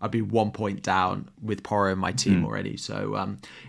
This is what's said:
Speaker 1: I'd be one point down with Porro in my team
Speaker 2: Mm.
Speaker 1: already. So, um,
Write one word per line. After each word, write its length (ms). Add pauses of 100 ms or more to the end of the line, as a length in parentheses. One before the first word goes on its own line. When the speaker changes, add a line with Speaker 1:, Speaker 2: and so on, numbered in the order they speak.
Speaker 1:
I'd 60
be 140
one 260
point 320
down 480 (120)
with 200
Porro 300
in 80
my 120
team 300
Speaker 2:
Mm. 40
Speaker 1:
already. 300
So, 400
um, 220 (320)